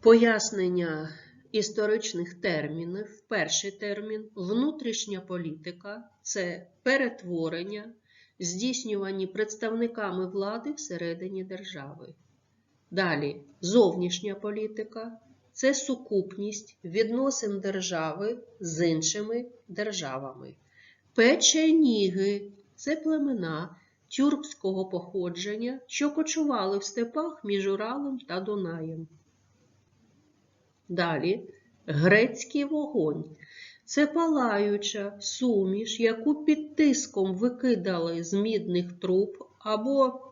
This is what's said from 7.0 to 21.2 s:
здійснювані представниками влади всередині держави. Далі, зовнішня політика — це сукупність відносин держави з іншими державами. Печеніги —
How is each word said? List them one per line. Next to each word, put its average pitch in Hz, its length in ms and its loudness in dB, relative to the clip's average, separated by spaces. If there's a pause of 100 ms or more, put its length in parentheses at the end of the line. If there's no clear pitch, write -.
здійснювані 196 880 -2
представниками 214 1000 -2
влади 208 460 -4
всередині 180 720 -6
держави. 160 720 -14 (800)
Далі, 147 460 0 (200)
зовнішня 185 760 4
політика — 214 840 -8 (340)
це 269 220 4
сукупність 208 1080 -4
відносин 220 760 0
держави 190 760 -4 (220)
з 170 280 0
іншими 208 560 0 (240)
державами. 139 840 -6 (600)
Печеніги — 226 1400 4 (220)